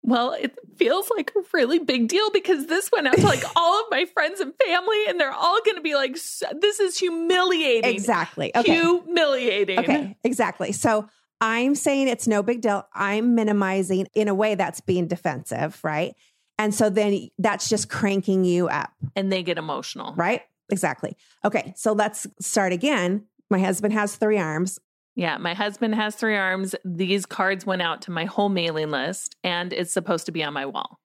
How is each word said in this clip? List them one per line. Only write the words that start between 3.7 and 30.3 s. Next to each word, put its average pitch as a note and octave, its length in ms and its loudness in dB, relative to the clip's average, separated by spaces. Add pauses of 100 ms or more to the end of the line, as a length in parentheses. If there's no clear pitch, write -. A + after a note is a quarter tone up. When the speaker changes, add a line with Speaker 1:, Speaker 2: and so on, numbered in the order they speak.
Speaker 1:
of A4+ 100 -4
my F4 140 0
friends E4+ 360 -2
and D4+ 120 -4 (140)
family, F#4 320 2 (100)
and F4 100 -2
they're C#4 140 2
all F#4 320 2
gonna F#4+ 160 2
be D4+ 140 -2
like, C4+ 180 0
"S-, - 300 -10 (180)
this G#4 180 2
is F#4+ 200 0
humiliating." E4 920 2
Speaker 2:
Exactly. F#3 640 -2
Okay. E4 260 4
Speaker 1:
Humiliating. C#4 1000 2
Speaker 2:
Okay, C4+ 440 0
exactly. G3 500 -2
So G#3+ 360 0 (320)
I'm A#3 340 2
saying C#4 340 2
it's A#3 200 -2
no G#3 140 4
big A#3 180 -2
deal. G#3 340 -2
I'm G#3+ 400 2
minimizing G3 800 2
in G#3 140 2
a G3 60 0
way G#3+ 200 2
that's F3+ 280 -2
being F3+ 260 0
defensive, C#3+ 760 -6
right? D#3 320 -4 (440)
And G#3+ 160 0
so G#3+ 160 2
then G3+ 380 0 (100)
that's G3 300 -2
just G#3 200 -2
cranking G3 560 0
you F3 240 2
up. - 240 -4 (240)
Speaker 1:
And F#3+ 160 -2
they F#3 100 -2
get E3+ 160 -4
emotional. D3+ 580 -8
Speaker 2:
Right? F#3 260 0 (280)
Exactly. D#3+ 460 -2 (280)
Okay, G3+ 320 -2
so A3 160 0
let's G#3 340 -2 (140)
start F#3+ 320 0
again. G3 520 0 (260)
My F#3+ 80 4
husband G3 360 0
has G#3 220 -2
three G#3+ 220 2
arms. E3 400 -2 (380)
Speaker 1:
Yeah, E3 200 -2
my F3 180 -4
husband G#3+ 420 -2
has G#3+ 200 -2
three G#3+ 200 0
arms. F#3+ 380 -2 (100)
These F#3 420 -2
cards F#3+ 400 -2
went F#3 160 -2
out E3 200 -4
to - 80 -12
my E3 140 -4
whole G3+ 240 0
mailing E3 420 -2
list, D3 540 -4
and F3+ 280 -4
it's E3+ 200 -4
supposed F3 340 -2
to E3+ 60 -6